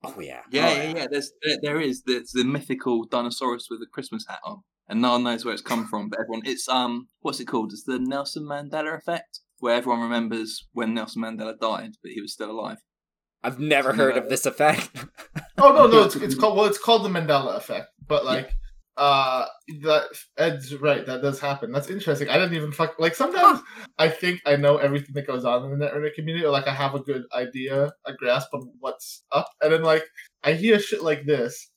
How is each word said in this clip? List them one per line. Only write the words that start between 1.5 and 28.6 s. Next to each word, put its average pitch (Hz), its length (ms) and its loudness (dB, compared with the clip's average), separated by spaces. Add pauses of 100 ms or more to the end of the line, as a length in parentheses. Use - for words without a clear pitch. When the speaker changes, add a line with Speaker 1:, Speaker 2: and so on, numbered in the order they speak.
Speaker 2:
there 147 180 -2
is. 131 220 -4
There's 123 300 -4
the 123 120 0
mythical 131 600 -2
Dinosaurus 120 640 -4
with 113 100 -10
a 113 120 -14
Christmas 117 360 -12
hat 101 160 -12
on, 95 180 -14 (260)
and 110 120 -2
no 123 120 4
one 123 100 2
knows 120 220 -4
where 113 100 -4
it's - 80 -10
come 117 240 -4
from. 107 220 -8
But 104 120 -8
everyone, 113 240 -8
it's, 131 240 -6
um, 127 400 -2 (120)
what's 139 200 -6
it 120 60 -10
called? 110 260 -4
It's 104 120 -16
the 127 160 -4
Nelson 139 440 -4
Mandela 147 540 -6
effect, - 400 -8 (220)
where 120 160 2
everyone 120 260 0
remembers 117 720 -4
when 113 220 -2
Nelson 113 280 -6
Mandela 113 360 -8
died, 110 340 -4 (100)
but - 100 -16
he 107 80 -10
was 101 120 -12
still 107 180 -10
alive. 107 280 -8 (640)
Speaker 1:
I've 127 180 -6
never 139 300 2
Speaker 2:
Never 113 120 2
Speaker 1:
heard 131 140 4
of 127 80 0
Speaker 2:
heard. - 80 -2
Speaker 1:
this 131 140 -2
effect. 147 440 2 (200)
<laughs> - 60 -20 (420)
Speaker 3:
Oh 277 140 12
no, - 140 10
no, 226 160 10
it's, - 140 4
it's 190 180 -2
called, 214 240 2
well, 208 80 6
it's 202 100 0
called 226 260 4
the 208 60 -4
Mandela 147 480 0
effect. - 300 -10 (200)
But, 151 180 0
Speaker 2:
Yeah. 131 60 -4
Speaker 3:
like, 131 200 -2 (480)
uh, 135 480 2 (360)
that, 151 220 4 (320)
Ed's 143 380 -2
right. 139 320 0
That 127 160 -6
does 139 180 -2
happen. 139 320 -6
That's 139 160 -4
interesting. 151 400 -2
I 127 60 0
didn't 175 200 2
even 151 180 -4
fuck, - 260 -4
like, 165 160 2
sometimes 349 460 4
Speaker 1:
Huh. - 260 -20 (120)
Speaker 3:
I 160 120 6
think 180 340 -2
I 143 120 4
know 143 200 6
everything 143 380 0
that 139 120 -6
goes 127 200 -4
on 123 180 2
in 139 60 -8
the 139 80 -4
net 147 160 -2
running 151 200 -4
community, 165 300 -4
or, 151 60 4
like, 139 180 2
I 135 60 -2
have 139 200 -2
a 135 60 -4
good 131 220 -4 (120)
idea, 131 560 -2 (140)
a 131 80 -10
grasp 127 400 0
of 131 120 -8 (160)